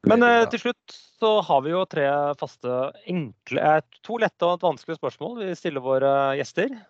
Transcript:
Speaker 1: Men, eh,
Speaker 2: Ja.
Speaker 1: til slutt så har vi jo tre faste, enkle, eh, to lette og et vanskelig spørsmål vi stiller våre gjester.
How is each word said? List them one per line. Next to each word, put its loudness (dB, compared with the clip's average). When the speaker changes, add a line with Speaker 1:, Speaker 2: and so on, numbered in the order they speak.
Speaker 1:
Men, 6
eh, 6
Speaker 2:
Ja. 2
Speaker 1:
til -4
slutt -8
så 0
har 2
vi -4
jo 0
tre -2
faste, -8
enkle, -6
eh, 0
to -8
lette 0
og 0
et -2
vanskelig -4
spørsmål -8
vi -6
stiller -6
våre 2
gjester. -4